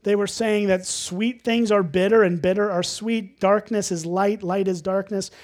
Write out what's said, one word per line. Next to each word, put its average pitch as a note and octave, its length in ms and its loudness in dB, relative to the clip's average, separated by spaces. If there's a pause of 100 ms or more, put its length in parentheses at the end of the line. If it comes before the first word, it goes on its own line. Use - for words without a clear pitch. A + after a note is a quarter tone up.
They G3+ 140 0
were G3+ 120 0
saying G#3 400 0
that F#3 180 2
sweet A3 560 -4
things A#3 300 2
are G3+ 100 4
bitter F#3+ 400 4
and F3 180 2
bitter F#3+ 300 2
are F3+ 140 0
sweet. A3 560 -6
Darkness G#3 500 0
is E3 160 -4
light, G3+ 360 0
light F#3+ 260 -2
is F3+ 120 -2
darkness. F#3+ 520 -4 (120)